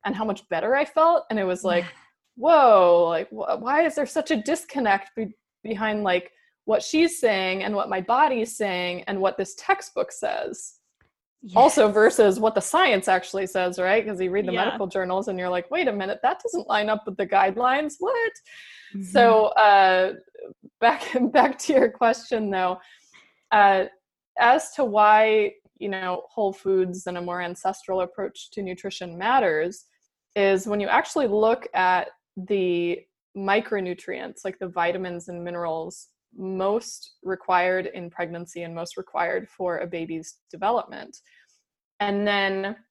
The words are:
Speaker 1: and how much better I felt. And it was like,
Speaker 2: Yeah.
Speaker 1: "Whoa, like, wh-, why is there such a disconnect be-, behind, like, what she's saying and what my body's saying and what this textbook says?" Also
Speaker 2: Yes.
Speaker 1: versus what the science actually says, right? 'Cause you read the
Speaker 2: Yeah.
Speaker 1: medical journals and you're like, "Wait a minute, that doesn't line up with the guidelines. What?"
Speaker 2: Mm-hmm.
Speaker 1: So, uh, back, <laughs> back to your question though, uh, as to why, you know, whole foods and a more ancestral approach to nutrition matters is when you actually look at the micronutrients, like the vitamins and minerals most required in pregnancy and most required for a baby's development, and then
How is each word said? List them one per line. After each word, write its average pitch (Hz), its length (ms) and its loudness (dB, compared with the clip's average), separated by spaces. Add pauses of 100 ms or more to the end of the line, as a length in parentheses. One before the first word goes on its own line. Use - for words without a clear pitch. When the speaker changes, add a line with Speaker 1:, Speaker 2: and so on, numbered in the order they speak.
Speaker 1:
and 202 100 -4
how 220 100 -4
much 196 240 -6
better 202 260 -2
I 285 80 0
felt. 320 460 2
And 220 100 -4
it 190 60 -2
was 180 180 -4
like, 175 220 0
Speaker 2:
Yeah. 175 40 -16 (480)
Speaker 1:
"Whoa, 220 720 6
like, 170 220 -4
wh-, - 320 -6
why 285 240 0
is 311 100 -2
there 294 100 -2
such 311 260 -4
a 311 40 2
disconnect 226 800 -2
be-, 220 180 -8 (300)
behind, 214 400 -4
like, 180 300 -2 (320)
what 214 180 0
she's 330 380 0
saying 190 420 0
and 208 100 -4
what 202 140 -2
my 190 140 -4
body's 240 560 0
saying 180 460 -4
and 196 180 -4
what 190 160 0
this - 180 -8
textbook - 560 -4
says?" - 600 -8 (840)
Also 262 300 6
Speaker 2:
Yes. 208 80 2
Speaker 1:
versus 214 460 4
what 220 160 2
the 190 60 2
science 262 460 2
actually 190 400 0
says, 180 320 -2
right? 196 260 2
'Cause 202 140 -8
you 185 120 -2
read 190 160 -2
the 185 40 -4
Speaker 2:
Yeah. 185 140 0
Speaker 1:
medical 214 220 -4
journals 185 420 -4
and 190 100 -6
you're 180 80 -4
like, 180 240 -4
"Wait 320 160 0
a 214 60 -2
minute, 196 300 -6
that 370 180 -2
doesn't 349 260 -8
line 214 220 -2
up 214 160 -4
with 196 120 -10
the 196 100 -4
guidelines. 247 720 0
What?" 453 340 -2 (600)
Speaker 2:
Mm-hmm. 196 80 -8
Speaker 1:
So, 220 460 6
uh, 190 680 4 (640)
back, 233 220 2
<laughs> 247 300 -2
back 269 280 4
to - 140 -2
your 254 160 4
question 226 600 -2
though, 185 300 -2 (720)
uh, 202 340 6 (540)
as 254 320 4
to 294 140 -2
why, 214 680 4 (240)
you 208 120 -8
know, 185 400 -6
whole 202 240 -2
foods 185 540 -2
and 180 100 -6
a 175 40 -6
more 175 200 -6
ancestral 185 600 -4
approach - 500 -8
to 214 120 -10
nutrition 180 540 -12
matters 190 680 0 (500)
is 196 320 2
when 208 120 -2
you 196 80 -4
actually 277 400 0
look 220 460 0
at 185 360 0 (280)
the 180 680 -2 (320)
micronutrients, 196 1080 -4
like 190 160 -10
the 190 80 -8
vitamins 175 640 -4
and 175 140 -12
minerals 175 640 -8 (280)
most 190 840 -6
required 185 640 -2
in 175 220 -12
pregnancy 170 540 -10
and 165 120 -12
most 170 220 -12
required 190 520 -6
for 180 300 -6
a 175 80 -6
baby's 165 520 -10 (120)
development, - 640 -6 (840)
and 202 260 -2
then 196 480 -2 (160)